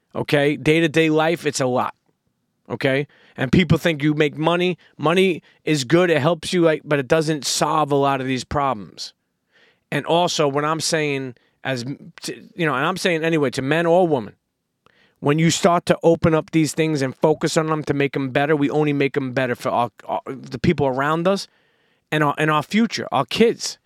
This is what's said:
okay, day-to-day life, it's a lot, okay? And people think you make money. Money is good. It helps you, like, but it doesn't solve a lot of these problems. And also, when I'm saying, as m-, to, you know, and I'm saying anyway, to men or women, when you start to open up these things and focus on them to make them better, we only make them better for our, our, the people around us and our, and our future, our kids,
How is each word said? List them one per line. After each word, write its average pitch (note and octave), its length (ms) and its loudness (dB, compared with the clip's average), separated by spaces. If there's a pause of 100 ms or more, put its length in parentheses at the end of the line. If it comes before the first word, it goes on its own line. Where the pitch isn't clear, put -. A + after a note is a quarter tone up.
(140)
okay, C#3+ 420 0
day-to-day D#3+ 540 2
life, D#3 340 0
it's C#3+ 140 -2
a C3 80 0
lot, B2 260 -2 (760)
okay? C3+ 400 -2 (300)
And C3 140 -4
people E3 260 4
think D#3 240 -2
you D3+ 140 2
make D3 220 0
money. F3 400 0 (200)
Money F3 460 0 (200)
is D3+ 200 0
good. E3+ 260 4
It D#3 100 2
helps D#3+ 320 -2
you, F3+ 100 2
like, D#3 220 2
but D3 160 0
it C3 80 -6
doesn't D#3 380 0
solve D3+ 460 -2
a C#3+ 40 4
lot C#3 240 2
of C3 80 -6
these B2+ 160 -4
problems. B2+ 680 -4 (800)
And C#3+ 140 -4
also, E3 420 2
when C#3+ 180 -2
I'm D#3 140 -2
saying, C#3 560 -4 (280)
as B2 200 -4
m-, C#3+ 280 -10 (120)
to, - 120 -10 (200)
you E3 100 -2
know, D3 80 0
and C3 120 0
I'm F3+ 120 -2
saying E3 260 -2
anyway, D#3 280 0
to B2+ 100 -4
men D#3 240 0
or E3+ 220 4
women, C3 280 -4 (840)
when D3 180 2
you E3 140 4
start F3 340 2
to E3 160 2
open E3 320 4
up D#3 180 -2
these D#3+ 220 0
things D#3 280 -2
and C3 140 -4
focus D#3 400 0
on D#3+ 120 0
them D#3 160 -4
to D3+ 100 -2
make C#3 200 0
them C3+ 180 -4
better, C#3+ 240 0
we C#3+ 140 2
only D3+ 240 0
make C#3 200 0
them C3 200 -4
better B2 200 -4
for C3 160 -6
our, A#2 220 -2 (140)
our, - 200 -6
the C3 340 -12
people D3 280 2
around D3 400 0
us G3 200 0 (640)
and D#3 120 0
our, C#3+ 140 2
and D#3 120 0
our D3+ 140 0
future, - 480 -2
our C3 140 0
kids, - 600 0